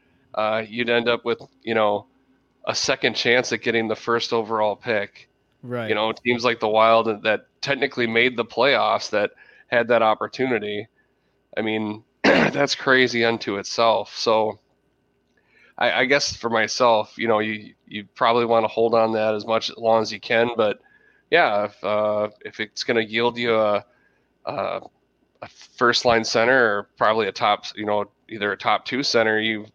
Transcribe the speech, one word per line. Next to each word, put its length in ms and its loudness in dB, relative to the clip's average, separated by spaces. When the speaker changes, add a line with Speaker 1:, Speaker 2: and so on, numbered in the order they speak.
Speaker 1:
uh, 300 -2
you'd 240 -4
end 200 0
up 160 -2
with, 160 -4
you 140 -4
know, 300 0
a 60 -4
second 400 -2
chance 360 0
at 100 -4
getting 280 -2
the 60 -4
first 360 -4
overall 440 -2
pick. 520 -6
Speaker 2:
Right. 260 -6
Speaker 1:
You 60 0
know, 180 0
teams 320 -2
like 160 0
the 80 0
Wild 380 4
that, 160 -2
that 240 0
technically 460 -2
made 300 0
the 80 -2
playoffs 640 0
that 220 0
had 220 0
that 120 4
opportunity. 840 -2
I 40 -2
mean, 420 -4
<clears throat> 100 -10
that's 520 2
crazy 500 2
unto 320 -2
itself. 580 0
So 440 0
I, 240 0
I 40 0
guess 300 0
for 140 -6
myself, 680 0
you 100 -4
know, 120 2
you, 340 -8
you 180 -12
probably 300 2
wanna 220 2
hold 260 0
on 200 2
that 200 0
as 120 -6
much, 240 -2
as 80 -14
long 240 2
as 120 -6
you 60 -10
can. 360 0
But 240 0
yeah, 340 2
if, 180 -12
uh, 460 0
if 140 -12
it's 240 -8
gonna 180 0
yield 360 -2
you 180 0
a, 280 0
a, 360 -6
a 60 -14
first 580 -2
line 180 4
center 300 2
or 200 -8
probably 300 2
a 40 -4
top, 340 0
you 100 -8
know, 200 -2
either 220 -4
a 60 -6
top 280 -2
two 180 -4
center, 360 2
you 360 -4